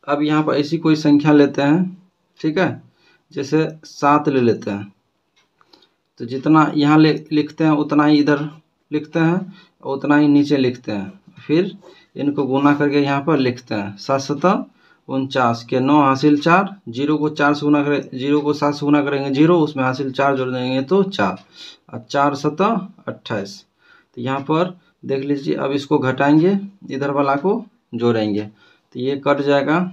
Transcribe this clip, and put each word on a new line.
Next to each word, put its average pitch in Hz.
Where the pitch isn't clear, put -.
अब 147
यहाँ 151
पर 143
ऐसी 147
कोई 156
संख्या 147
लेते 139
हैं, 165
ठीक 156
है, 139
जैसे 147
सात 147
ले 131
लेते 107
हैं, 101
तो 123
जितना 139
यहाँ 147
ले-, 156
लिखते 151
हैं 156
उतना 147
ही 151
इधर 147
लिखते 151
हैं, 175
उतना 139
ही 147
नीचे 143
लिखते 123
हैं, 95
फिर 175
इनको 143
गुना 139
करके 143
यहाँ 139
पर 156
लिखते 120
हैं। 104
सात 135
सत्ता 151
उनचास 131
के 131
नौ 143
हासिल 143
चार, 185
ज़ीरो 143
को 151
चार 147
से 143
गुना 147
करें, 143
ज़ीरो 139
को 147
सात 147
से 147
गुना 147
करेंगे 139
ज़ीरो, 160
उसमें 147
हासिल 131
चार 139
जोड़ 127
देंगे 127
तो 190
चार, 101
और 120
चार 139
सत्ता 151
अट्ठाईस। 104
तो 123
यहाँ 135
पर 170
देख 135
लीजिए, 143
अब 135
इसको 143
घटाएंगे, 147
इधर 139
वाला 139
को 214
जोड़ेंगे, 110
तो -
ये 135
कट 143
जाएगा 143